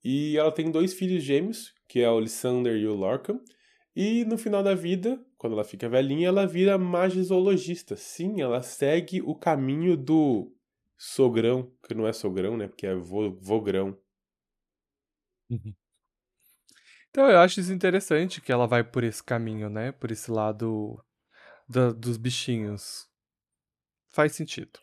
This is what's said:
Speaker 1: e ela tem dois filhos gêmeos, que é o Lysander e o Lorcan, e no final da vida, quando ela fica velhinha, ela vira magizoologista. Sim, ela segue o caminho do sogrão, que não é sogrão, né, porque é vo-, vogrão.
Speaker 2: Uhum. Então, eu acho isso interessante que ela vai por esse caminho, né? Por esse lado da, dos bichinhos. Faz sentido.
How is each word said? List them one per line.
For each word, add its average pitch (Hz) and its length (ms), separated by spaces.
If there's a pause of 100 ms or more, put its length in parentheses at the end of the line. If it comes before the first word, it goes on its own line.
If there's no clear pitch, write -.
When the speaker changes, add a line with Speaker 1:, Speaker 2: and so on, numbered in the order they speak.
Speaker 1:
e 147 320
ela 156 160
tem 160 200
dois 180 240
filhos 180 280
gêmeos, 156 520 (120)
que 123 120
é 117 100
o 113 100
Lysander 123 560
e 107 120
o 107 80
Lorcan, 123 440 (560)
e 220 300
no 226 100
final 208 280
da 196 100
vida, 185 500 (140)
quando 113 160
ela 107 100
fica 104 240
velhinha, 139 400
ela 196 200
vira 185 300
magizoologista. 185 1160
Sim, 185 460
ela 123 220
segue 170 580
o - 140
caminho 156 600
do 139 560 (460)
sogrão, 123 760 (160)
que 113 60
não 110 140
é 113 60
sogrão, 98 440
né, 101 100
porque 95 200
é 95 80
vo-, 92 440
vogrão. 98 560 (1600)
Speaker 2:
Uhum. 110 220 (1400)
Então, 269 180
eu 190 100
acho 180 200
isso 180 140
interessante 180 680
que - 100
ela 123 160
vai 120 160
por 117 200
esse 113 200
caminho, 110 460
né? 110 220
Por 113 200
esse - 180
lado 110 720 (680)
da, 123 240
dos 117 260
bichinhos. 113 880 (1040)
Faz 151 240
sentido. - 480